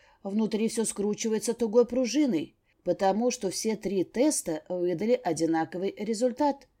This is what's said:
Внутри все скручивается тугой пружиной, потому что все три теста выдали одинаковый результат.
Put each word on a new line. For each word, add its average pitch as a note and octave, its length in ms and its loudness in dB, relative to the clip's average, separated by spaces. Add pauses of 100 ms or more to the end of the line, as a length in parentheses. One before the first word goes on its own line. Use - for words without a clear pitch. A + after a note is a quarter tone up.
(240)
Внутри G#3+ 440 0
все A3 160 -2
скручивается G#3+ 680 -2
тугой A3+ 320 4
пружиной, A#3+ 720 0 (260)
потому G3 480 2
что G3 180 -4
все G#3+ 260 -2
три G3 280 -2
теста A3 640 0
выдали F3+ 460 0
одинаковый E3 840 0
результат. B3 680 0 (140)